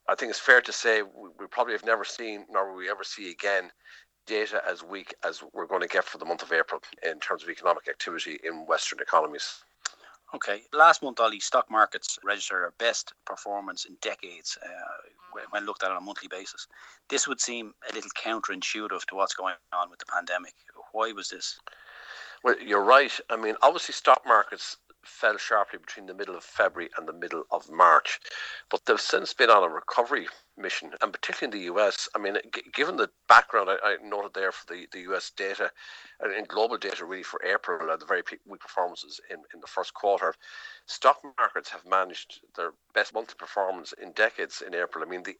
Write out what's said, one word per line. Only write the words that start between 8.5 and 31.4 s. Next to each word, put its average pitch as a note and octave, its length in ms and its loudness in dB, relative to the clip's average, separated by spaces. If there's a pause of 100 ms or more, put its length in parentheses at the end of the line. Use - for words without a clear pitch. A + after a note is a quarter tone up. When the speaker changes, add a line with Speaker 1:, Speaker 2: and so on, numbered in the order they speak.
Speaker 1:
Western D#2+ 340 -2
economies. - 640 0 (720)
Speaker 2:
Okay. G#2 260 -4 (100)
Last D#3+ 300 8
month, C3 180 -4
Ollie, G#2+ 200 2
stock - 320 0
markets - 520 2
registered F#2+ 400 -2
our E2+ 140 -4
best - 360 0 (120)
performance G2+ 600 -8
in F#2 160 -18
decades, - 640 -8
uh, - 60 -12 (600)
when, - 180 -12
when G#2 160 -6
looked G#2 180 -6
at F#2+ 60 0
on F#2 80 -2
a F2+ 40 -6
monthly G2 260 -12
basis. - 400 -12 (420)
This C#3 180 0
would C3+ 140 -4
seem A#2 320 -6 (160)
a A2+ 60 -8
little G2+ 160 -8 (120)
counterintuitive G2+ 840 -4
to F#2 100 -8
what's G2 180 2
going F#2 220 -4 (180)
on F2 160 0
with F2 80 -20
the - 80 -16
pandemic. F2 480 -4 (380)
Why A2+ 220 0
was F#2+ 160 -8
this? - 300 -10 (840)
Speaker 1:
Well, B2+ 200 6
you're G2+ 220 4
right. B2+ 260 8 (200)
I A#2 40 0
mean, A2 280 -2
obviously, D#3+ 300 4
stock - 340 6
markets G#2 500 2 (260)
fell G#2+ 340 0
sharply G2+ 420 0
between - 260 -16
the F#2 80 -12
middle F#2+ 220 -8
of E2 80 -12
February F2 540 0
and D#2+ 100 -8
the D#2+ 60 -6
middle E2+ 380 -8
of - 200 -2
March, E2 480 8 (500)
but - 160 -2
they've G#2+ 140 4
since - 340 0
been A#2+ 160 6
on G2+ 140 10
a E2 100 2
recovery A#2 540 -2 (300)
mission, F2+ 340 -8 (100)
and G#2 120 0
particularly - 440 -6